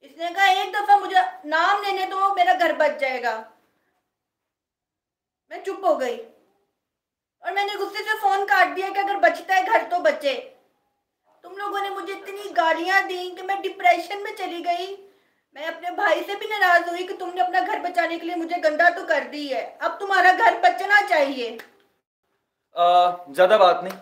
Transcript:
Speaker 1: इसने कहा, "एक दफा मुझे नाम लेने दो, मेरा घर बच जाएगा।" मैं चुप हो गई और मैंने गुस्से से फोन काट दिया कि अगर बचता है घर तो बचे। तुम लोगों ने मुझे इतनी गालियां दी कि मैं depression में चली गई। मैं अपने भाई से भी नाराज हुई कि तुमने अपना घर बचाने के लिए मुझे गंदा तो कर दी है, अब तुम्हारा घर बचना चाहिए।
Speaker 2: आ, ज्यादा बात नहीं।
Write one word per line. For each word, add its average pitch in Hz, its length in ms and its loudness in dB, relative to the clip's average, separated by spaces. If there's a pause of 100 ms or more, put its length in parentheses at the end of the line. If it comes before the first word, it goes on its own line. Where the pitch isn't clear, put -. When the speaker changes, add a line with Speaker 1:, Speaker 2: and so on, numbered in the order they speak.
Speaker 1:
इसने 311 280 -10
कहा, 392 160 2
"एक 381 260 2
दफा 403 240 4
मुझे 381 200 0 (320)
नाम 359 340 2
लेने 381 240 -2
दो, 392 280 0
मेरा 359 200 4
घर 339 180 2
बच 294 260 0
जाएगा।" 240 540 -4 (2000)
मैं 370 140 -14
चुप 381 200 -8
हो 311 120 4
गई 247 220 -4 (1200)
और 349 100 -6
मैंने 403 220 -2
गुस्से 392 280 -6
से 427 180 -4
फोन 392 240 2
काट 392 240 4
दिया 381 220 -6
कि 392 100 -4
अगर 392 160 -2
बचता 339 380 0
है 370 100 2
घर 381 260 0
तो 349 80 -2
बचे। 285 580 -2 (840)
तुम 359 140 -18
लोगों 403 240 -6
ने 392 100 -4
मुझे 392 220 -10
इतनी 392 380 -12
गालियां 339 560 0
दी 359 240 -8
कि 359 120 -14
मैं 392 200 -6
depression 359 600 0
में 427 140 -10
चली 349 260 -8
गई। 370 500 -6 (420)
मैं 294 120 -12
अपने 330 240 -10
भाई 359 320 0
से 392 120 -6
भी 427 120 -10
नाराज 359 420 2
हुई 359 180 -6
कि 403 80 -10
तुमने 359 260 -8
अपना 359 200 0
घर 381 200 -4
बचाने 339 380 -2
के 330 80 -10
लिए 349 100 -6
मुझे 330 200 -6
गंदा 311 340 2
तो 349 160 -10
कर 285 180 0
दी 285 240 -10
है, - 280 -8
अब 330 220 -6
तुम्हारा 370 340 4
घर 415 280 4
बचना 392 460 4
चाहिए। 277 520 0 (1160)
Speaker 2:
आ, 175 400 4 (140)
ज्यादा 185 280 6
बात 175 260 6
नहीं। 185 180 -10